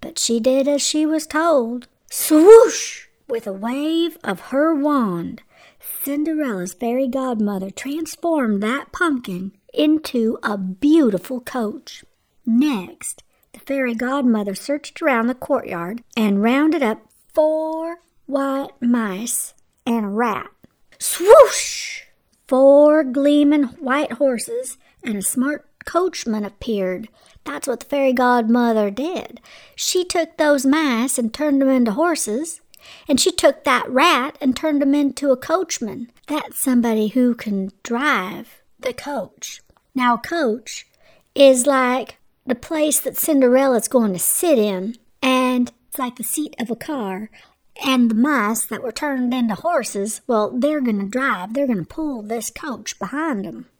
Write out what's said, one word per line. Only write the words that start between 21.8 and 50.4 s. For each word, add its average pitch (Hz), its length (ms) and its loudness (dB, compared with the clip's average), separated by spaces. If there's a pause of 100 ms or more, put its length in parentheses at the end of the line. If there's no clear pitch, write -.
Four 285 560 6
gleaming 285 600 2
white 269 480 -4
horses 254 640 -2 (280)
and 220 120 -6
a 196 60 -6
smart 269 440 -4 (180)
coachman 240 600 -4
appeared. 196 640 -6 (360)
That's 285 220 -10
what 254 140 -4
the - 60 -18
fairy 277 260 0
godmother 240 800 2
did. 277 500 -8 (340)
She - 300 -2
took 330 320 -2
those 294 300 2
mice 269 520 0
and 233 140 -2
turned 285 300 0
em 269 60 4
into 247 240 2
horses, 302 680 -2 (480)
and 277 120 2
she 359 120 2
took - 320 2
that 254 260 0
rat 277 500 2
and 254 160 0
turned 294 260 0
him 277 120 2
into 285 360 0
a 254 60 6
coachman. 254 720 -6 (160)
That's - 320 -6
somebody 226 500 2
who 247 260 2
can 196 360 -6 (120)
drive 233 800 -4 (160)
the 508 140 -6
coach. - 720 -10 (320)
Now, 247 200 2
a 226 40 -2
coach 254 680 -4 (480)
is 262 320 6
like 254 520 0 (280)
the 247 80 -2
place 302 460 -2
that 269 160 -6
Cinderella's 262 720 2
going 220 240 2
to 180 60 -4
sit 311 400 2
in, 208 380 -2 (260)
and 254 500 0 (160)
it's - 100 -14
like 247 180 -6
the 240 80 -12
seat - 340 -6
of 233 120 -6
a 220 60 -4
car, 220 540 -6 (540)
and 254 260 2
the 220 40 -2
mice 226 520 0
that 208 160 -10
were 233 100 -8
turned 254 400 -4
into 240 220 -2
horses, 220 720 -4
well, 214 240 0